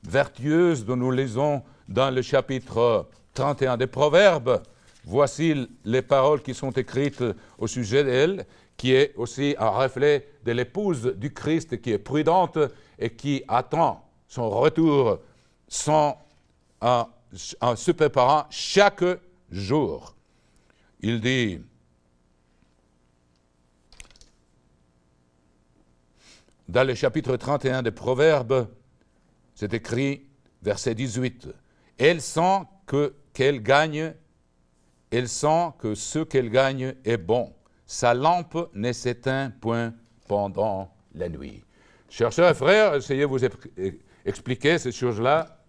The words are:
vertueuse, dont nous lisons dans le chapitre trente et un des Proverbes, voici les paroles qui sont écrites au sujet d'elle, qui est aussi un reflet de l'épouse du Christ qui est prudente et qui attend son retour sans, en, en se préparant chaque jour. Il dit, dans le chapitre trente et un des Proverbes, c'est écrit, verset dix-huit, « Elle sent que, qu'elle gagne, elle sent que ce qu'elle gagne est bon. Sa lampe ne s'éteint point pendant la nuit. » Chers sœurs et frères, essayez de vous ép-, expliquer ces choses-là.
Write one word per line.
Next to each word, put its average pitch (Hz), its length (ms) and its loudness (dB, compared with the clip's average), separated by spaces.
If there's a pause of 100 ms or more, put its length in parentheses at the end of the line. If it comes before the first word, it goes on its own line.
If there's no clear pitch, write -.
vertueuse, 143 800 0
dont 123 100 -4
nous 123 160 -2
lisons 135 500 -2 (280)
dans 127 240 0
le 127 80 0
chapitre 120 880 0 (240)
trente 135 280 -2
et 135 60 0
un 127 80 0
des 123 120 -2
Proverbes, 147 760 4 (400)
voici 143 680 0 (140)
les 123 180 0
paroles 139 400 2
qui 127 120 -10
sont 135 180 -6
écrites 135 520 -4 (340)
au 113 100 -6
sujet 123 380 0
d'elle, 143 400 0 (320)
qui 127 160 2
est 135 240 4
aussi 135 420 -4
un 110 80 0
reflet 131 640 0 (160)
de 120 80 -2
l'épouse 123 640 -2
du 107 160 -8
Christ 151 480 -4
qui 120 100 -4
est 104 80 0
prudente 160 580 0 (400)
et 117 120 -4
qui 139 400 -4
attend 127 560 -2 (220)
son 117 220 -4
retour 139 680 2 (480)
sans, 151 500 0 (640)
en, 120 300 0 (500)
en 120 160 0
se - 160 -4
préparant 143 580 2
chaque 202 540 2 (480)
jour. 101 640 -4 (840)
Il 117 180 -2
dit, 113 420 -2 (4000)
dans 123 180 4
le 127 80 0
chapitre 127 400 -2
trente 135 300 -2
et 131 60 0
un 127 120 -2
des 117 80 -2
Proverbes, 131 760 0 (840)
c'est 104 180 -6
écrit, 131 520 -4 (360)
verset 104 340 -2
dix-huit, « 123 540 -6 (480)
Elle 160 240 4
sent 185 400 0 (240)
que, 143 280 -2 (200)
qu'elle 131 280 0
gagne, 151 520 2 (960)
elle 123 160 -2
sent 160 520 0
que 107 160 -4
ce - 240 -6
qu'elle 135 300 -2
gagne 131 540 0
est 117 140 0
bon. 110 360 -2 (320)
Sa - 280 0
lampe 165 600 0
ne 113 200 -4
s'éteint 131 680 -4
point 117 340 -2 (360)
pendant 101 640 -4 (200)
la 85 140 -6
nuit. » 78 340 -12 (480)
Chers 117 220 0
sœurs 170 200 4
et - 20 4
frères, 180 420 4
essayez 135 280 -2
de - 20 2
vous 131 180 -2
ép-, - 580 -6 (240)
expliquer 131 520 -2
ces 127 160 -6
choses-là. 127 760 -2